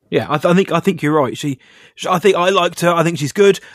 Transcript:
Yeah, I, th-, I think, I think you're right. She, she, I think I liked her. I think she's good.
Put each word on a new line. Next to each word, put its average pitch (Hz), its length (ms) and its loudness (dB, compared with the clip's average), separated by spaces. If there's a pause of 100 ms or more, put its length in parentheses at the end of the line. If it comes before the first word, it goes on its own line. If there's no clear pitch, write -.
(100)
Yeah, 135 180 -2
I, 147 100 -2
th-, 175 140 0
I 175 40 4
think, 196 160 0
I 165 80 0
think 180 240 -2
you're 147 80 0
right. 139 260 0
She, 143 220 -6 (340)
she, - 140 -10
I 180 100 0
think 190 160 2
I 175 140 0
liked 180 320 0
her. 170 120 2
I 170 120 2
think 170 120 -2
she's 139 140 -4
good. 202 300 4 (140)